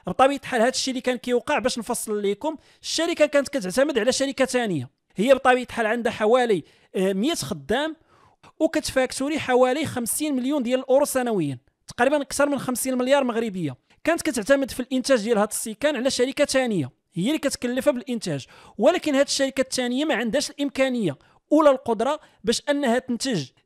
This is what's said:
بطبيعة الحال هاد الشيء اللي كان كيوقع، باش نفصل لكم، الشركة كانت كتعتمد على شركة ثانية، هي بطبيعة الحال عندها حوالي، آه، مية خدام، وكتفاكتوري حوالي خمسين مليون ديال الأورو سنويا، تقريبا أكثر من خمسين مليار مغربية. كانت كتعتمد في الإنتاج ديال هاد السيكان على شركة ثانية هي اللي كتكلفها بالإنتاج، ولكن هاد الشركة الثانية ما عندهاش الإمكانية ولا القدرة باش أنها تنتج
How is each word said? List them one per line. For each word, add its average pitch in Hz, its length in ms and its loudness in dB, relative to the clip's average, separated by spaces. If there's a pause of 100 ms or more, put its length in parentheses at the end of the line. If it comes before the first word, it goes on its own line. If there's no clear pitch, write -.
بطبيعة 269 360 2
الحال 247 180 -2
هاد 247 120 2
الشيء - 200 -4
اللي 247 80 -4
كان 247 160 -2
كيوقع، 247 420 -2
باش 233 200 -2
نفصل 214 440 -6
لكم، 202 340 -2 (260)
الشركة 320 440 0
كانت 285 220 0
كتعتمد 262 500 -2
على 233 140 2
شركة 277 320 0
ثانية، 208 460 -2 (260)
هي 247 180 6
بطبيعة 254 280 2
الحال 233 240 -4
عندها 226 260 -2
حوالي، 226 520 2 (300)
آه، 196 180 0
مية 220 220 0
خدام، 226 600 -4 (640)
وكتفاكتوري 294 800 -2
حوالي 254 480 2
خمسين 254 500 -4
مليون 262 260 -2
ديال 247 180 0
الأورو 262 240 4
سنويا، 208 540 -2 (280)
تقريبا 277 360 0
أكثر 277 260 0
من 285 100 0
خمسين 254 400 -4
مليار 262 260 2
مغربية. 208 520 -4 (280)
كانت 330 180 0
كتعتمد 269 480 0
في - 100 -10
الإنتاج 254 420 0
ديال 220 160 2
هاد 214 100 2
السيكان 277 480 -4
على 247 140 0
شركة 262 340 0
ثانية 226 460 0 (240)
هي 170 120 -2
اللي 302 120 0
كتكلفها 262 540 -2
بالإنتاج، 233 540 -6 (320)
ولكن 302 360 4
هاد 277 120 4
الشركة 269 340 -2
الثانية 254 440 -2
ما 311 100 0
عندهاش 233 360 -2
الإمكانية 262 680 -2 (320)
ولا 302 200 8
القدرة 254 500 0 (240)
باش 233 260 0
أنها 277 280 2
تنتج 240 520 -4 (160)